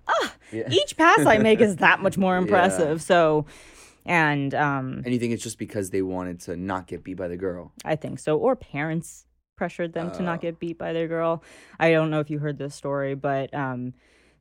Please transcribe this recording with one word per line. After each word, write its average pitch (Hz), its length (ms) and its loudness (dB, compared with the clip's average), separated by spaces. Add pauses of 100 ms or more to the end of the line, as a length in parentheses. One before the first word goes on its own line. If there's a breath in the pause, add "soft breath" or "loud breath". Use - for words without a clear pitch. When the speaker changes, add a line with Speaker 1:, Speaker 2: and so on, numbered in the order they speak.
Speaker 1:
"Ah, 554 260 0 (180 loud breath)
Speaker 2:
Yeah. 110 180 -6
Speaker 1:
each 571 260 2
pass 339 300 6
I 220 120 6
make 220 220 6
is 208 160 4
that 175 240 4
much 185 180 0
more 185 160 2
Speaker 2:
<laughs> - 0 -
Yeah. 185 60 2
Speaker 1:
impressive." 180 600 2
So, 156 440 4 (580 loud breath)
and, 147 500 0
um, 135 500 -2
Speaker 2:
And 123 100 -4
you 120 60 0
think 117 120 -2
it's 113 120 -6
just 113 140 -10
because 98 320 -6
they 95 120 -2
wanted 90 380 -6
to 87 160 -10
not 92 320 -6
get 87 160 -12
beat 92 100 -10
by 90 140 -6
the 87 80 -8
girl? 87 360 -8 (120)
Speaker 1:
I 156 100 -4
think 135 240 -8
so. 156 180 -2
Or 247 200 0
parents 160 680 -8 (300)
pressured 175 360 -6
them 170 200 -6
to - 120 -8
not 170 160 -4
Speaker 2:
Oh. - 20 -16
Speaker 1:
get 165 160 -6
beat 170 180 -8
by 165 160 -6
their 165 140 -2
girl. 165 380 -2 (340 loud breath)
I 165 140 4
don't 160 180 4
know 156 80 0
if 147 100 -2
you 151 120 -6
heard 147 180 -4
this 139 160 -10
story, 139 400 -4
but, 139 400 -4
um, 127 400 -6 (460 soft breath)